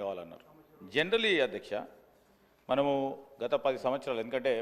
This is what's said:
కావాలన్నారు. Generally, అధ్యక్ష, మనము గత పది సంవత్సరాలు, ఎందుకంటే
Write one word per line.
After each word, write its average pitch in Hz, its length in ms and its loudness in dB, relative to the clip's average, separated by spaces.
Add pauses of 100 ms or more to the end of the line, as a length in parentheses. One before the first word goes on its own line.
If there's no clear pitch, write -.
కావాలన్నారు. 87 420 -6 (520)
Generally, 202 360 2 (140)
అధ్యక్ష, 101 260 -6 (960)
మనము 139 220 4 (520)
గత 120 100 0 (120)
పది 131 180 2
సంవత్సరాలు, 131 400 0
ఎందుకంటే 127 380 0